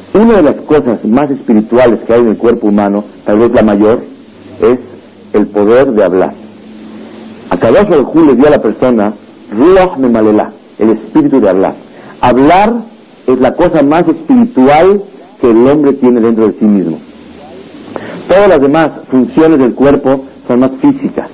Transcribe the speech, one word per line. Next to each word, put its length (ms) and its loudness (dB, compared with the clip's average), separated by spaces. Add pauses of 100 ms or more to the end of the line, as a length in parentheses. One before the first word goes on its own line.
(140)
Una 220 4
de 60 2
las 200 0
cosas 420 -2
más 260 0
espirituales 720 0
que 120 -4
hay 80 2
en 80 2
el 80 -2
cuerpo 320 -2
humano, 360 -2 (200)
tal 140 0
vez 140 2
la 100 2
mayor, 380 2 (600)
es 180 0 (540)
el 140 0
poder 460 0
de 120 0
hablar. 300 -2 (1120)
Akadosh 400 0
Baruj 260 0
Hu 120 4
le 80 4
dio 120 4
a 40 4
la 120 2
persona 500 -2 (380)
Ruach 480 2
Memalelah, 520 0 (280)
el 120 0
espíritu 480 0
de 100 2
hablar. 260 0 (460)
Hablar 540 2 (520)
es 120 0
la 160 0
cosa 280 0
más 260 0
espiritual 920 2 (380)
que 100 2
el 160 4
hombre 280 2
tiene 260 0
dentro 260 0
de 80 -2
sí 100 -6
mismo. 340 -2 (1300)
Todas 200 2
las 120 2
demás 300 0 (200)
funciones 480 2
del 160 0
cuerpo 500 0 (220)
son 140 0
más 160 0
físicas, 580 -4